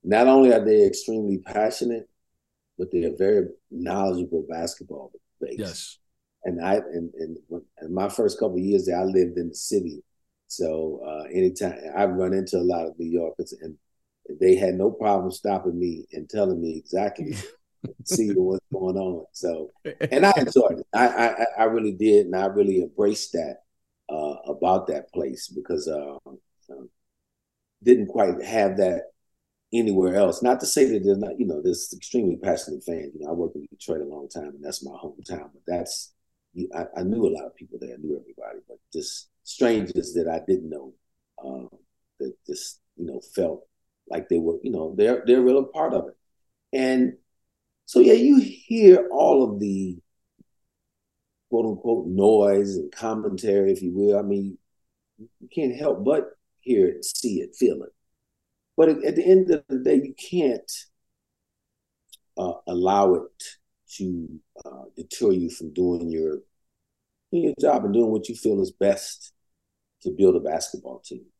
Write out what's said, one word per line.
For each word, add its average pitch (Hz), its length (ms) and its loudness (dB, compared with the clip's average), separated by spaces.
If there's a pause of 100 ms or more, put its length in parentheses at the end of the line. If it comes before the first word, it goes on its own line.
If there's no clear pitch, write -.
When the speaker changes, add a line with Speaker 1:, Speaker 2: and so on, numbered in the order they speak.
Speaker 1:
Not 110 220 4
only 131 260 8
are 107 120 4
they 107 200 6
extremely 101 540 -2
passionate, 110 680 -4 (680)
but 90 140 -8
they 85 140 -2
are - 120 -4
very 95 300 2 (240)
knowledgeable 90 800 -4
basketball 76 640 -12 (280)
based. - 200 -10
Speaker 2:
Yes. - 380 -12 (440)
Speaker 1:
And 87 180 -6
I, 95 180 0
and, 85 360 -8
and 80 320 -10
when, 85 160 -12 (180)
in 80 140 -10
my 98 140 -4
first 107 320 -2
couple 92 160 -2
of 92 80 -4
years 98 220 2
there, 87 120 -2
I 95 60 -2
lived 90 340 0
in 85 120 -6
the 73 40 -20
city. 87 480 -6 (460)
So, 80 580 -6
uh, 76 260 -12
anytime 90 460 0 (180)
I 101 100 2
run 92 280 -2
into 95 220 -4
a 87 100 0
lot 85 220 -2
of 80 100 -14
New 85 100 -8
Yorkers, 82 520 -4
and 78 160 -16 (640)
they 92 160 6
had 92 180 0
no 95 160 0
problem 98 400 0
stopping 92 480 -4
me 85 340 -6
and 78 160 -14
telling 95 320 -2
me 82 160 -6
exactly, 101 600 -6 (340)
Speaker 2:
<laughs> - 340 -18
Speaker 1:
see 110 280 -2
what's 92 400 0
going 92 240 -4
on. 90 360 -6
So, 82 380 -8 (400)
and 151 160 4
I 196 100 6
enjoyed 117 440 2
it. - 120 -14
I, 120 140 4
I, 117 400 0 (140)
I 113 40 6
really 110 280 0
did, 104 340 4
and 90 80 -6
I 95 120 0
really 98 360 2
embraced 101 520 -2
that, 78 240 -6 (520)
uh, 73 240 -6 (120)
about 92 420 -2
that 76 240 -8
place 69 340 -8
because, 76 400 -8
uh, 73 300 -8 (100)
um, - 640 -20 (920)
didn't 117 240 6
quite 92 340 0
have 101 360 0
that 90 240 0 (720)
anywhere 95 440 2
else. 95 260 2
Not 123 180 2
to 135 60 -8
say 139 180 4
that 107 180 0
there's 98 140 4
not, - 240 -6
you - 60 0
know, 76 160 -6
there's - 340 -4
extremely 98 400 -2
passionate 78 480 -6
fans. 76 300 -10
You 78 100 -16
know, 76 60 -10
I - 20 -4
worked 85 240 -4
in 73 140 -14
Detroit - 320 -8
a - 20 -6
long 73 240 -14
time, 73 200 -14
and 71 140 -18
that's 71 220 -12
my - 80 -14
hometown. - 640 -16
But - 120 -20
that's, - 460 -8 (400)
you, - 240 -10
I, 87 80 -8 (160)
I - 40 -4
knew 107 220 0
a 78 60 0
lot 71 140 -8
of - 100 -18
people 64 240 -20
there, 62 140 -16
I - 20 -18
knew 76 240 -10
everybody, - 380 -18 (100)
but - 80 -20 (160)
just - 380 -12 (140)
strangers 101 680 -2
that 82 160 -2
I 82 180 -4
didn't 82 220 -2
know, 69 240 -14 (500)
um, 65 280 -14 (500)
that 65 140 -8 (120)
just, - 340 -14 (180)
you 85 80 -10
know, - 140 -10 (140)
felt 82 300 -4 (420)
like - 220 -8
they 85 100 2
were, 82 240 -2
you - 80 -6
know, 80 240 -6
they're, 107 320 2
they're 127 140 6
really 127 200 6
a 135 120 -6
part - 220 -2
of - 120 -2
it. - 100 -18 (600)
And 131 360 2 (720)
so, - 140 6
yeah, - 120 12
you 262 280 8
hear 208 680 8
all 147 320 4
of 104 160 0
the 95 400 -4 (1500)
quote 110 180 0
unquote 113 420 -2
noise 101 680 4
and 78 160 -6
commentary, 101 800 0
if 92 100 0
you 90 100 -4
will. 101 260 2
I 101 40 0
mean, 98 360 -4 (600)
you - 340 -20
can't 131 220 -2
help 139 300 -4
but 143 260 0 (300)
hear 107 280 2
it, 73 160 -6
see - 360 -4
it, - 160 -12
feel 98 260 0
it. - 100 -16 (840)
But 160 120 6
at, 143 160 0
at 151 120 0
the 165 80 0
end 185 260 6
of 160 180 0
the 131 120 -4
day, 139 160 4
you 135 180 -2
can't, 143 560 -2 (1700)
uh, 90 160 -6 (120)
allow 92 480 2
it - 300 -8 (520)
to, 82 440 -8 (240)
uh, 67 200 -18 (120)
deter - 360 0
you 87 180 0
from 78 240 -16
doing 87 340 -2
your, 80 300 -4 (920)
doing 170 140 0
your 143 160 -2
job 139 240 2
and 101 80 0
doing 113 180 4
what 110 200 -4
you 117 40 -8
feel 104 280 0
is 92 80 -4
best - 640 -2 (680)
to 92 80 -6
build 92 260 4
a 80 40 0
basketball 73 600 -8
team. - 260 -18 (140)